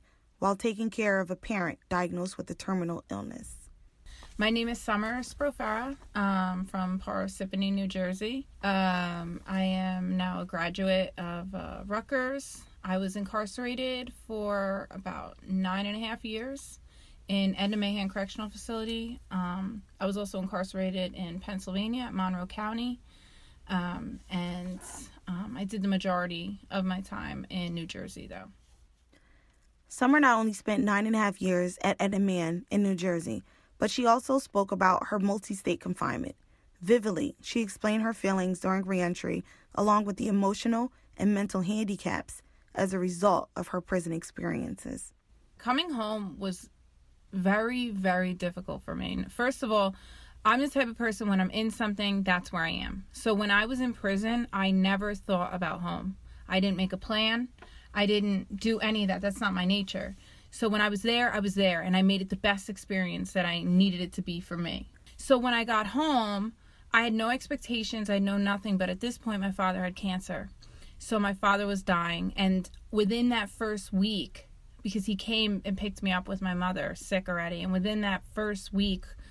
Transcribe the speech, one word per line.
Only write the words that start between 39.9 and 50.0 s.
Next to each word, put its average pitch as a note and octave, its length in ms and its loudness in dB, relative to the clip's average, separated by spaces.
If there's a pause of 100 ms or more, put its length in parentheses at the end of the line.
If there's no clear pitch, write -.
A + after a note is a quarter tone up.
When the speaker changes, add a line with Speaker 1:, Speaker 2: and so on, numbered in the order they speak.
Speaker 1:
with G3+ 120 -4
the A3 100 -2
emotional G#3+ 640 2 (260)
and G3+ 160 4
mental G3 280 0
handicaps G3+ 800 -2 (340)
as F#3+ 180 2
a F#3+ 60 0
result F3+ 560 4
of F#3 140 -4
her F3+ 120 -2
prison E3+ 320 -2
experiences. - 960 -6 (460)
Speaker 2:
Coming D4+ 340 0
home G#3+ 480 -4
was F#3+ 300 -6 (640)
very, A3 560 2
very F#3 440 2
difficult F3+ 500 -6
for - 120 -6
me. - 340 -4
First B3+ 340 -2
of A3 80 -2
all, G3 240 4 (500)